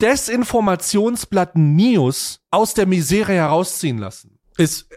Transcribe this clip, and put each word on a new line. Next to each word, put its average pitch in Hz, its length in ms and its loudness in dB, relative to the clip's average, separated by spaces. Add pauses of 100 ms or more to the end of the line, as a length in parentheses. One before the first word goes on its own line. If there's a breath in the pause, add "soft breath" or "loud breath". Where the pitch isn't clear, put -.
Desinformationsblatt 214 1600 0
Nios 156 840 2 (100)
aus 220 220 0
der 202 140 0
Misere 185 480 0
herausziehen 156 640 -2
lassen. - 400 -14 (180)
Ist, - 400 -2